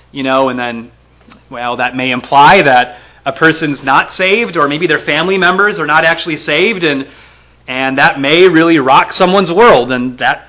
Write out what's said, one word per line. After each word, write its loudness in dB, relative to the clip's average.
you -10
know, 0
and -6
then, -10
well, -8
that -4
may -4
imply 4
that 0
a -4
person's -2
not 0
saved, -2
or 0
maybe -4
their -2
family -2
members 0
are -4
not 2
actually -2
saved, -2
and, -2
and -4
that 0
may 4
really 2
rock 2
someone's 0
world, 4
and -6
that -4